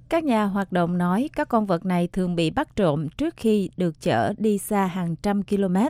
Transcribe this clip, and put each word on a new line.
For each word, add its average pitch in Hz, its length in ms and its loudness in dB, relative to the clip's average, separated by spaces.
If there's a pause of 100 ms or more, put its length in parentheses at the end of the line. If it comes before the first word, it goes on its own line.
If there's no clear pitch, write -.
Các 330 140 0
nhà 220 220 2
hoạt 196 260 -2
động 175 260 0
nói 185 380 0
các 294 140 -2
con 220 160 2
vật 180 200 0
này 175 220 0
thường 180 280 -2
bị 165 140 2
bắt 269 260 -4
trộm 156 320 0 (100)
trước 320 200 -4
khi 214 400 0
được 170 240 -2
chở 117 360 0
đi 208 200 0
xa 196 280 0
hàng 175 300 -4
trăm 202 280 -2
km 196 320 0 (140)